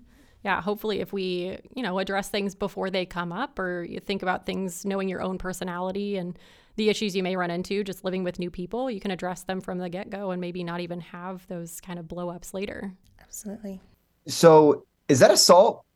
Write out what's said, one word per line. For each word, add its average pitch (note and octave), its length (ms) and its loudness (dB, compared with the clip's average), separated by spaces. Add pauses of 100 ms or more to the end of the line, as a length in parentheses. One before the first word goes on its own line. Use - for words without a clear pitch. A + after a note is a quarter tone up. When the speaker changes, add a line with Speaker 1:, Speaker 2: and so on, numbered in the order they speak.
(440)
Speaker 1:
Yeah, F3+ 180 0
hopefully G#3 380 -2
if - 120 -6
we, F#3 460 -4 (160)
you B3+ 80 -6
know, F#3 160 -2
address G3 320 -2
things G3+ 240 -2
before F#3+ 360 -4
they F#3 140 0
come F3 280 -6
up, F#3 260 -8
or F3+ 240 -4
you - 180 -10
think G3 220 -6
about F#3 240 -2
things, F#3 400 -6
knowing G3 220 -2
your F3+ 120 -4
own F#3 160 -4
personality F#3 800 -6
and F3 220 -8 (380)
the G#3+ 120 2
issues G3+ 280 0
you F#3 80 0
may F3+ 120 -2
run F3 140 -2
into F#3 320 -4
just G3 220 -8
living F#3 180 -2
with F3+ 160 -4
new F3 120 -4
people, A3+ 400 -6
you G3 100 -8
can G3 100 -4
address F3+ 320 -6
them F#3+ 180 -4
from F#3 180 -6
the F3+ 120 -6
get-go G3 400 -8
and F3+ 100 -4
maybe F3 220 -6
not E3+ 180 -6
even F3 200 -8
have F3+ 480 -12
those E3+ 320 -10
kind F3+ 180 -12
of E3 80 -12
blow-ups F3 480 -10
later. G3 400 -8 (260)
Speaker 2:
Absolutely. G3+ 600 -12 (480)
Speaker 3:
So D#3 580 8 (220)
is C3 100 6
that - 140 10
assault? G3+ 520 8 (120)